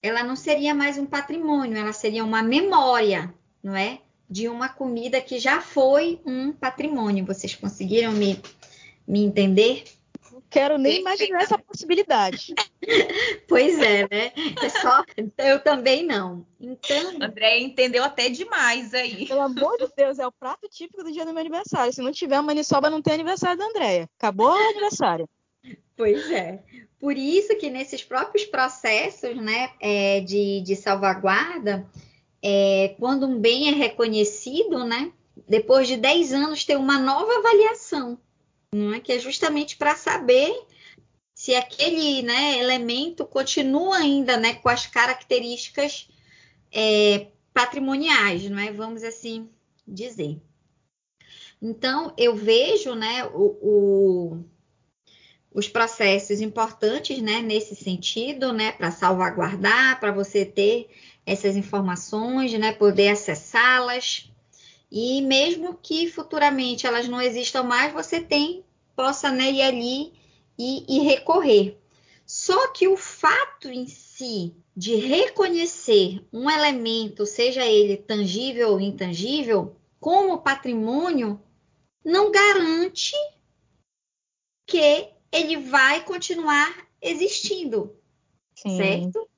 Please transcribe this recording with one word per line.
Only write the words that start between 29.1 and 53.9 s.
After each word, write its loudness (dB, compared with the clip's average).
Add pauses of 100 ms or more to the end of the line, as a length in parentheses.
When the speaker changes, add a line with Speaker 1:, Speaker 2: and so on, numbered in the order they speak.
Speaker 1:
né, -4 (100)
é, 2
de, -2
de -2
salvaguarda, -2 (540)
é, 2
quando 0
um -2
bem 2
é 2
reconhecido, 0
né, -4 (360)
depois 4
de -2
dez 2
anos -2
tem 2
uma 2
nova 2
avaliação, 2 (560)
não 0
é? -6
Que -4
é 0
justamente -2
pra 2
saber 2 (840)
se -2
aquele, -2
né, 0
elemento -4
continua 0
ainda, 2
né, 0
com 0
as -2
características, -4 (640)
é, 2 (240)
patrimoniais, 0
não -6
é? -6
Vamos -10
assim -12 (380)
dizer. -10 (1200)
Então, -4
eu 4
vejo, 2
né, -4
o, 0
o, 2 (1120)